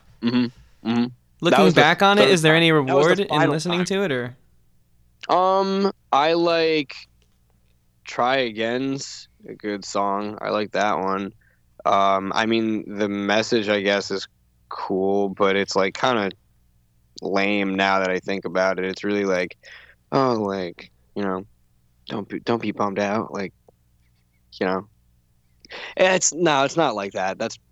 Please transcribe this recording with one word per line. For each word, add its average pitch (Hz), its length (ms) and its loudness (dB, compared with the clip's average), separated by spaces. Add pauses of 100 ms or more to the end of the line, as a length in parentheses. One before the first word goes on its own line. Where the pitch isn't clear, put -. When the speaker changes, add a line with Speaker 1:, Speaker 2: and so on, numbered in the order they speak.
(220)
Speaker 1:
Mm-hmm. 120 680 -4
Mm-hmm. 117 140 2
That 123 80 -4 (300)
Speaker 2:
Looking 160 240 6
Speaker 1:
was 180 80 6
the 151 80 6
Speaker 2:
back 165 200 4
on 202 160 6
it, 208 60 6
Speaker 1:
third 202 80 6
Speaker 2:
is 180 100 4
there 156 140 6
any 165 140 6
Speaker 1:
time. 151 160 4
That 131 100 0
was 143 100 6
Speaker 2:
reward 180 120 4
Speaker 1:
the 202 60 -2
Speaker 2:
in - 60 -6
Speaker 1:
final 156 240 2
Speaker 2:
listening 170 260 -2
Speaker 1:
time. 180 60 0
Speaker 2:
to 196 180 -2
it, 175 80 -2
or? 123 260 -6 (920)
Speaker 1:
Um, 190 600 2 (200)
I 151 220 4
like 165 640 0 (1080)
Try 127 340 -2
Again's 123 920 -4 (200)
a - 60 -14
good 104 320 -8
song. 101 560 -4
I 104 80 -6
like 104 220 -4
that 98 280 0
one. 95 340 -4 (520)
Um, 98 500 2
I 110 100 0
mean, 110 520 -2
The 104 120 -2
Message, 101 600 0
I 104 120 2
guess, 101 300 0
is 95 160 -8 (420)
cool, 98 600 -2
but 98 260 0
it's, 98 200 -2
like, 95 240 0
kinda 110 320 0 (920)
lame 98 540 -2
now 98 240 2
that 95 100 0
I 92 100 -2
think 95 260 -8
about 92 340 0
it. 92 60 -4
It's 92 180 -8
really 104 220 -2
like, 92 320 -2 (540)
"Oh, 131 220 2
like, 98 580 -6 (240)
you 101 80 -4
know, 95 220 -4 (640)
don't 107 200 -8
be, 98 120 -10
don't 117 220 -2
be 107 100 -6
bummed 98 280 -4
out." 101 340 -4
Like, 90 200 -8 (1040)
you 104 60 0
know, 95 220 -2 (1120)
it's, 185 360 2
no, 151 300 2
it's 139 140 -2
not 143 180 2
like 101 180 -6
that. 95 240 -4
That's, 110 200 -6 (140)